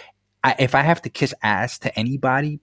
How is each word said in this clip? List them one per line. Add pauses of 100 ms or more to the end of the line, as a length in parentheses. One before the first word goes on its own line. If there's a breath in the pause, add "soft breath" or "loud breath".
(440 loud breath)
I,
if
I
have
to
kiss
ass
to
anybody